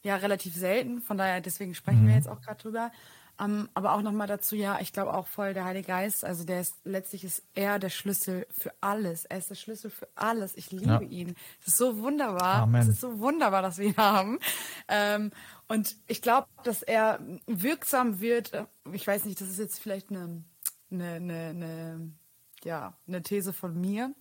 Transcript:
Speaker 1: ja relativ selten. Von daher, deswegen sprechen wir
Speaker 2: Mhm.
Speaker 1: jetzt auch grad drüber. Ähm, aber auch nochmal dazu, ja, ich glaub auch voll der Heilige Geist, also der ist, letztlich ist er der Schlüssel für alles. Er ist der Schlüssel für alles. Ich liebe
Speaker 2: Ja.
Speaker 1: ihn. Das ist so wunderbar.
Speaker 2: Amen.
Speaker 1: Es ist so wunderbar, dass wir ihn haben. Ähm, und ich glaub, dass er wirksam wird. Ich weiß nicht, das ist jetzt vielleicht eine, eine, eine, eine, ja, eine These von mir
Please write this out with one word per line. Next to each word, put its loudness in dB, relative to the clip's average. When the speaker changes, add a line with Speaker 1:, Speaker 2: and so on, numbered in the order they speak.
Speaker 1:
ja 0
relativ 0
selten. 0
Von -2
daher, 2
deswegen -6
sprechen 6
wir 10
Speaker 2:
Mhm. 8
Speaker 1:
jetzt 4
auch -10
grad -12
drüber. -4
Ähm, -2
aber 0
auch 2
nochmal -2
dazu, -2
ja, 0
ich -8
glaub -2
auch -2
voll -4
der -4
Heilige -6
Geist, -2
also -4
der -2
ist, -4
letztlich -6
ist -6
er 0
der -2
Schlüssel -2
für -8
alles. -2
Er -8
ist -8
der -12
Schlüssel -12
für -16
alles. -2
Ich -14
liebe -6
Speaker 2:
Ja. 6
Speaker 1:
ihn. -8
Das -10
ist 4
so 2
wunderbar. 2
Speaker 2:
Amen. 8
Speaker 1:
Es 8
ist 4
so -6
wunderbar, 4
dass -2
wir 2
ihn 2
haben. 6
Ähm, 2
und -2
ich -4
glaub, 4
dass -2
er 4
wirksam 0
wird. 0
Ich -8
weiß 0
nicht, -6
das -8
ist -8
jetzt -6
vielleicht -8
eine, -8
eine, -6
eine, -6
eine, -10
ja, -8
eine -6
These -2
von -6
mir -2